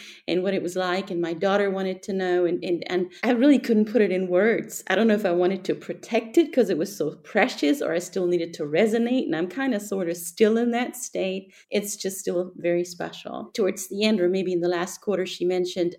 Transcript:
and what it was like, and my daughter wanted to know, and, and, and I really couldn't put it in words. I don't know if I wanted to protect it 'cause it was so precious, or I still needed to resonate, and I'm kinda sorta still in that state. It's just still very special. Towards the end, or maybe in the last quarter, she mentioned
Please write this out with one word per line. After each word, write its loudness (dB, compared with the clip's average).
and 0
what 0
it 0
was -6
like, -2
and -2
my -2
daughter 2
wanted -4
to -6
know, 2
and, -2
and, -2
and -2
I 2
really 6
couldn't 2
put 4
it 4
in 0
words. 2
I 2
don't 4
know 6
if 2
I 2
wanted 2
to 0
protect -4
it 4
'cause 2
it 0
was -4
so -4
precious, 0
or -2
I 0
still -4
needed 0
to -6
resonate, 2
and -2
I'm -2
kinda -2
sorta -4
still 2
in 0
that -4
state. -6
It's -2
just -6
still -2
very 2
special. -10
Towards 0
the -2
end, 4
or 4
maybe 0
in 0
the 0
last -2
quarter, -2
she -6
mentioned -2